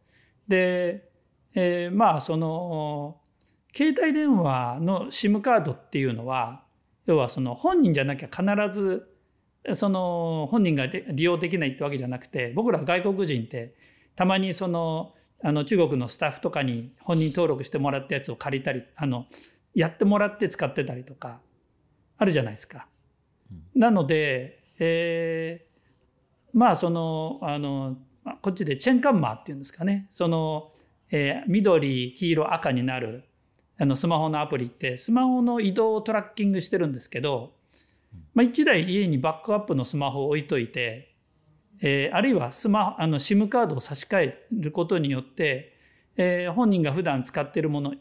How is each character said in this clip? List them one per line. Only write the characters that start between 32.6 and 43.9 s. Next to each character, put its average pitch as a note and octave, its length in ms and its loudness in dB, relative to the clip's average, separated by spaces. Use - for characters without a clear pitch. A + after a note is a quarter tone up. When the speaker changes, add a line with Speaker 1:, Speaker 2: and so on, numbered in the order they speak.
Speaker 1:
に B2 120 0
な C3 160 -2
る、 A#2+ 260 -8
あ D3 80 0
の、 C#3 100 4
ス D3+ 120 0
マ E3 100 4
ホ D#3 120 0
の D3+ 100 -2
ア D3 80 -2
プ D3 100 -2
リ B2 100 -4
っ - 20 -14
て、 B2+ 280 -6
ス - 140 -4
マ B3+ 140 4
ホ B3+ 160 2
の A#3+ 180 0
移 G3 140 0
動 A3 220 2
を G#3+ 60 -2
ト A3 120 -2
ラ G#3 100 0
ッ - 100 -20
キ G#3 120 -2
ン G3 80 4
グ F#3+ 80 0
し F#3 80 -8
て G3 80 2
る E3+ 100 2
ん C#3 60 -4
で B2 80 -8
す - 80 -12
け B2 100 -8
ど、 C3 340 -4
Speaker 2:
う - 40 -20
ん。 - 20 -20
Speaker 1:
ま A#3 80 4
あ、 - 20 6
一 B3+ 200 2
台 F#3+ 260 2
家 G3 180 2
に D3 100 2
バ D#3 240 -2
ッ - 40 -20
ク G#3 80 -2
ア G#3 40 2
ッ - 40 -4
プ F#3+ 140 -4
の B2+ 80 0
ス D3 140 -6
マ C#3 140 -2
ホ C#3 120 -4
を C#3 60 -2
置 D3+ 100 0
い D3 80 -6
と D3+ 100 0
い A#2 140 -4
て、 A#2+ 420 -6
え C#3 300 2
ー、 - 40 -2
あ F#3 60 2
る C4 80 2
い B3+ 40 4
は C3 200 0
ス - 160 -2
マ-、 G3+ 300 2
あ D#3+ 60 0
の、 D3+ 140 2
シ G3+ 160 0
ム G#3 140 4
カ A#3+ 140 2
ー - 40 2
ド D3 80 -4
を B2+ 60 -6
差 - 140 -10